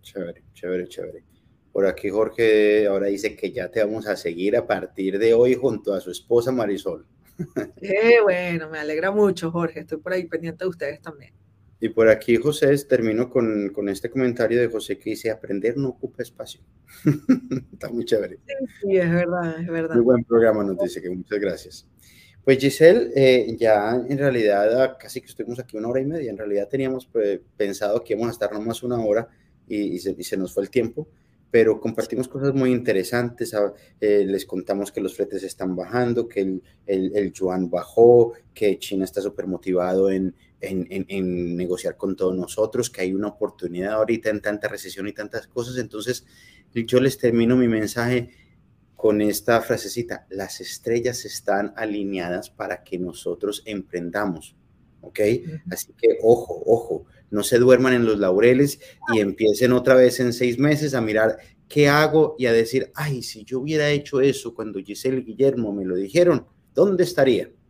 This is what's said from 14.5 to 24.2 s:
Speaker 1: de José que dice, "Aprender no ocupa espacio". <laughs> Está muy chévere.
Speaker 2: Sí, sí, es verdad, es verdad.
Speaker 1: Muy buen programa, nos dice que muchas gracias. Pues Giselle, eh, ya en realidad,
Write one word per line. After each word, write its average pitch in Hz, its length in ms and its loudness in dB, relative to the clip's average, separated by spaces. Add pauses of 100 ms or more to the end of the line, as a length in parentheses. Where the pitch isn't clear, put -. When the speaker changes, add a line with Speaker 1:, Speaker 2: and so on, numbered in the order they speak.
Speaker 1:
de 120 100 2
José 107 300 -6
que 110 120 -10
dice, 110 200 -4
"Aprender 107 460 -4
no 139 140 -4
ocupa - 320 -12
espacio". - 400 -16 (420)
<laughs> - 680 0
Está - 180 -12
muy 117 160 -6
chévere. 98 400 -2
Speaker 2:
Sí, 269 200 -8 (140)
sí, 196 160 0
es 175 140 2
verdad, 175 500 -2
es 175 80 -8
verdad. 165 280 -6
Speaker 1:
Muy 120 80 4
buen 120 200 4
programa, 110 400 2
nos 95 140 -4
dice 90 240 -6
que 90 80 -8
muchas 92 280 -6
gracias. 95 480 -8 (560)
Pues 135 160 4
Giselle, 160 560 6
eh, 127 440 4
ya 107 320 4 (180)
en 139 100 -2
realidad, 117 640 2